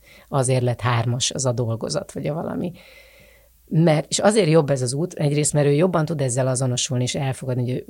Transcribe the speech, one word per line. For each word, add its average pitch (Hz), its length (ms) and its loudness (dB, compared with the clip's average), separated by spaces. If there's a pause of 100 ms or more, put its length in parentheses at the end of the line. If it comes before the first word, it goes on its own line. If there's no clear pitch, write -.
(280)
azért 131 360 0
lett 120 180 0
hármas 120 500 0
az 131 140 -4
a 127 60 0
dolgozat", 117 600 -4
vagy 151 160 -8
a 147 60 -4
valami. 170 380 -6 (1040)
Mert, 156 340 4
és - 100 -4
azért 170 300 4
jobb 156 200 4
ez 135 120 0
az 127 120 -2
út, 170 200 -4
egyrészt, 147 400 0
mert 147 120 4
ő 143 60 4
jobban 165 340 2
tud 156 160 -2
ezzel 131 260 0
azonosulni 123 560 0
és 123 120 -4
elfogadni, 127 560 -2
hogy, - 180 -6